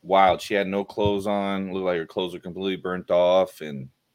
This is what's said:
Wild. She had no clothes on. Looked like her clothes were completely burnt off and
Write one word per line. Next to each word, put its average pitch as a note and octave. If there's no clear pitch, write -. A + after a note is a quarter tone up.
Wild. F#2
She -
had G2
no G2
clothes G2+
on. G2
Looked F#2+
like F2+
her D#2+
clothes F2+
were F2+
completely F#2+
burnt F#2
off F2+
and C#2